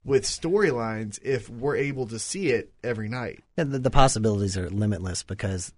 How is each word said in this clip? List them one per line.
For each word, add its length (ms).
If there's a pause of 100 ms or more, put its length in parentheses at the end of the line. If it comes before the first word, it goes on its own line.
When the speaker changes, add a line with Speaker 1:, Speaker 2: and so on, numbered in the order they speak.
Speaker 1:
with 200
storylines 960
if 260
we're 280
able 320
to 100
see 300
it 240 (100)
every 260
night. 300 (180)
Speaker 2:
Yeah, 80
the, 140
the 120
possibilities 680
are 100
limitless 540
because 560